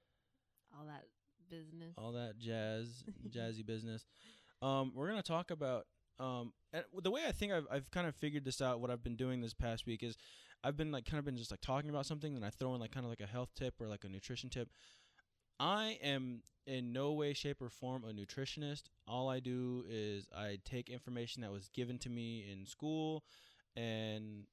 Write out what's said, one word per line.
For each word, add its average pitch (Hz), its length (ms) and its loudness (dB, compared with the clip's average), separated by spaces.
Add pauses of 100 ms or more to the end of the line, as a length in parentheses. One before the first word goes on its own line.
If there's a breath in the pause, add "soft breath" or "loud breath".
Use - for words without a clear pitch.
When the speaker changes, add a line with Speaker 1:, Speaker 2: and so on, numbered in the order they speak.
(760)
Speaker 1:
All 151 80 -12
that 147 200 -10 (440)
business. 165 480 -10
Speaker 2:
All 113 160 -6
that 120 260 -4
jazz, 113 640 -2 (140)
Speaker 1:
<laughs> 113 120 -10
Speaker 2:
jazzy 113 360 -2
business. 110 400 -4 (560 loud breath)
Um, 135 340 4
we're 143 120 0
gonna 208 140 2
talk 175 300 2
about, 135 340 2 (340)
um, 127 340 0 (180)
and 160 140 -2
w-, 180 160 -6
the 185 100 6
way 277 160 2
I 220 40 4
think 208 200 2
I've, 160 180 4
I've 135 220 0
kind 180 160 4
of 147 80 0
figured 147 300 0
this 131 160 0
out, 127 180 6
what 123 100 2
I've 120 140 0
been 120 120 0
doing 127 260 2
this 113 120 -2
past 113 320 0
week 117 180 0
is 117 140 -2 (460 loud breath)
I've 143 140 4
been, 156 140 2
like, 131 140 -2
kind 151 140 2
of 143 60 0
been 127 120 0
just, 117 140 -4
like, 98 100 -6
talking 143 280 2
about 143 160 2
something, 151 300 -2
and 110 100 0
I 104 40 2
throw 127 240 0
in, 123 60 0
like, 110 120 -2
kinda 123 180 -2
like 117 120 -4
a 104 60 -4
health 123 280 -2
tip 127 260 -2
or, 110 60 -2
like, 104 180 -4
a 95 40 -6
nutrition 117 400 -4
tip. 120 200 -2 (920 loud breath)
I 208 420 4
am 131 420 2 (220)
in 127 280 0
no 139 180 4
way, 147 220 4
shape, 143 280 0
or 123 80 -2
form 127 360 -2
a 110 80 -4
nutritionist. 135 720 -2 (220)
All 127 240 2
I 131 120 2
do 123 460 2
is 104 460 0
I 101 300 -2
take 123 260 -4
information 120 520 -4
that 107 100 -2
was 101 180 -4
given 123 300 0
to 127 100 -4
me 117 400 -2
in 98 160 -6
school, 156 600 0 (500 loud breath)
and 107 760 0